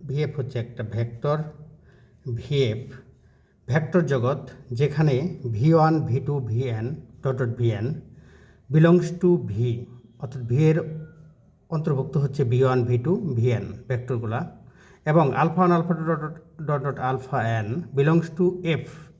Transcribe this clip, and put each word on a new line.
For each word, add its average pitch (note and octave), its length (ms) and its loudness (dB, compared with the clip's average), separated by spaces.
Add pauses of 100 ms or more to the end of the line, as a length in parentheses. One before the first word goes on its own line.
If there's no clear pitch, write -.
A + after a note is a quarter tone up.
ভিএফ D3+ 300 -4
হচ্ছে A#2+ 260 -6
একটা - 180 -10 (120)
ভেক্টর, C#3+ 440 -2 (1000)
ভিএফ, B2 440 0 (880)
ভেক্টর D#3 320 2 (100)
জগৎ, C3 300 0 (380)
যেখানে D3 340 4 (420)
ভি C#3 200 4
ওয়ান, D#3+ 180 6 (140)
ভি A#2+ 180 0
টু, D3 80 -2 (160)
ভিএন A2+ 380 -2 (340)
ডট C3+ 180 0
ডট A#2 200 0
ভিএন A2 260 0 (880)
belongs E3+ 320 6 (140)
to F3+ 80 2 (220)
V, - 20 -4 (680)
অর্থাৎ B2+ 280 -10
ভি C3+ 100 2 (100)
এর D#3+ 80 2 (960)
অন্তর্ভুক্ত D3+ 400 -2 (100)
হচ্ছে - 180 -2 (100)
ভি B2 140 2
ওয়ান, B2+ 220 4
ভি B2 80 2 (100)
টু, E3+ 60 2 (260)
ভিএন A2+ 260 2 (240)
ভেক্টরগুলা, A#2 520 -4 (720)
এবং D#3 140 6 (180)
alpha E3 220 0
one, F3 120 4
alpha E3+ 220 0
two D#3+ 120 -6
dot D3+ 140 -2
dot, D#3 120 -10 (320)
dot, C#3+ 180 0
dot B2 120 -4 (120)
alpha C3+ 280 -4 (260)
n - 20 -6 (320)
belongs E3 280 4 (120)
to F#3 60 2 (380)
F। - 20 -12 (340)